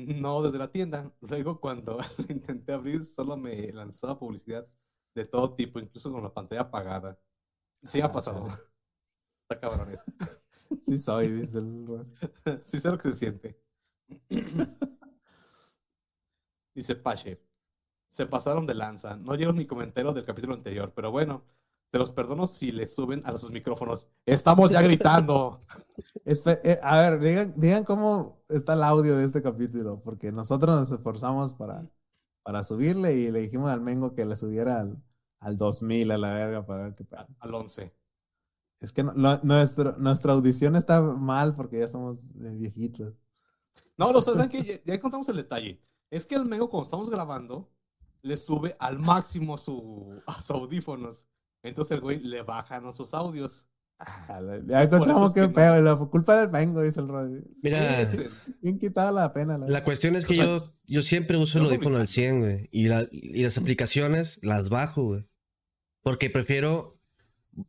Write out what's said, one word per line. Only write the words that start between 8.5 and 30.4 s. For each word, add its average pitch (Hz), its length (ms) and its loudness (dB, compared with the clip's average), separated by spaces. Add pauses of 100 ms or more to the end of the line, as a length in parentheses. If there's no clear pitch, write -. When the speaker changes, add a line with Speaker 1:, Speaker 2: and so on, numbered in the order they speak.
Speaker 1:
<laughs> - 880 -20
Está - 100 -10
cabrón 113 320 -6
eso. 95 140 -16 (140)
Speaker 2:
<laughs> - 240 -14 (400)
Sí 139 160 -2
soy, 113 320 -2
dice 113 260 -6
el 117 300 -10
Rodri. 117 240 -12 (300)
Speaker 1:
<laughs> 143 240 -6
Sí - 120 -10
sé 170 140 -2
lo 180 80 -2
que 147 120 -4
se 120 40 -2
siente. 110 440 -8 (680)
<clears throat> - 0 - (2500)
Dice 123 200 -6
Pache, 104 460 -8 (680)
"Se - 160 -6
pasaron 147 400 -2
de 135 100 -4
lanza. 107 420 -10
No 123 180 -8
dieron 170 220 0
ni 156 80 -4
comentario 123 480 -6
del 120 120 -8
capítulo 117 280 -8
anterior, 101 420 -8
pero 110 160 -6
bueno, 139 320 -4 (480)
se 127 60 0
los 127 140 0
perdono 135 360 -4
si 135 240 -6
le 113 160 -6
suben 139 380 -6
a 120 120 -6
sus 117 140 -14
micrófonos. 117 560 -8 (180)
Estamos 170 460 10
ya 175 100 8
gritando." 151 880 6
<laughs> - 580 -18
Speaker 2:
Espe-, 156 380 2
eh, 170 200 4
a 147 160 6
ver, 165 200 6
digan, 170 380 2
digan 175 260 4
cómo 208 640 0
está 151 240 0
el 160 100 2
audio 151 340 6
de 135 80 4
este 135 160 -2
capítulo, 113 640 -4
porque 107 280 -10
nosotros 135 480 2